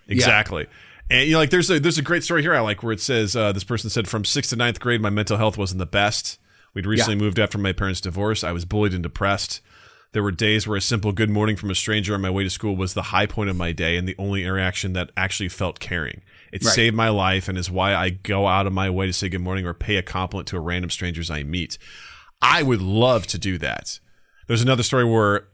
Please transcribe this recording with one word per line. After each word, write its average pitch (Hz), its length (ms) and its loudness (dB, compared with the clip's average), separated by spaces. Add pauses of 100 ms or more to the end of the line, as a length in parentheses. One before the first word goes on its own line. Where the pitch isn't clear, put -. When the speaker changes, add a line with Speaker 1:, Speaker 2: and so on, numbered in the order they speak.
Speaker 1:
Yeah. 98 80 -4
Speaker 2:
Exactly. 107 520 2 (420)
And, 127 180 4
you 156 60 4
know, 160 60 6
like, 151 100 4
there's 180 200 4
a, 165 100 4
there's 160 180 2
a 156 60 0
great 170 200 -2
story 170 180 0
here 165 120 2
I 131 80 4
like 104 220 -2
where 113 100 -2
it 98 80 -6
says, 110 340 0
uh, 107 160 2
this 95 140 -4
person 113 240 -4
said, 110 180 -2
"From 107 160 -2
sixth - 280 0
to 120 40 -2
ninth 120 240 0
grade, 120 220 0
my 104 80 0
mental 104 280 0
health 110 200 2
wasn't 92 220 -2
the 90 60 -2
best. 101 520 0 (360)
We'd 98 120 -6
recently 107 300 2
Speaker 1:
Yeah. 101 80 0
Speaker 2:
moved 101 160 0
after 101 180 0
my 98 160 0
parents' 95 260 -2
divorce. 101 460 -2
I 87 80 -4
was 87 100 -6
bullied 104 300 0
and 87 100 -4
depressed. 98 560 -2 (540)
There 104 100 0
were 101 80 0
days 107 340 2
where 104 120 -2
a 95 40 -2
simple 107 300 0
good 107 180 2
morning 104 280 2
from 101 120 -6
a 92 60 -2
stranger 107 380 0
on 98 80 -2
my 95 80 -2
way 98 160 0
to 92 40 -4
school 101 280 -2
was 92 160 -4
the 95 100 -4
high 98 220 2
point 104 240 -4
of 92 80 -2
my 85 160 -2
day 85 240 0
and 90 100 -4
the 90 100 -6
only 98 260 -4
interaction 92 500 -2
that 90 240 -4
actually 95 320 -4
felt 90 320 -4
caring. 82 400 -6 (320)
It 95 100 -6
Speaker 1:
Right. 107 100 4
Speaker 2:
saved 113 220 4
my 113 140 2
life 95 400 2
and 92 80 -4
is 87 120 -6
why 95 260 2
I 92 160 0
go 98 360 0
out 95 200 4
of 95 40 0
my 95 180 0
way 95 180 0
to 90 60 -2
say 98 140 -4
good 90 140 -4
morning 92 240 -4
or 87 80 -4
pay 104 240 0
a 90 40 2
compliment 92 480 -6
to 92 80 -6
a 82 40 -4
random 87 300 -4
strangers 82 380 -6
I 76 140 -6
meet." 80 340 -6 (640)
I 151 220 6
would 120 180 2
love 110 460 2
to 87 100 -6
do 90 200 -4
that. - 420 -6 (480)
There's 117 140 2
another 123 220 4
story 123 220 2
where 107 480 2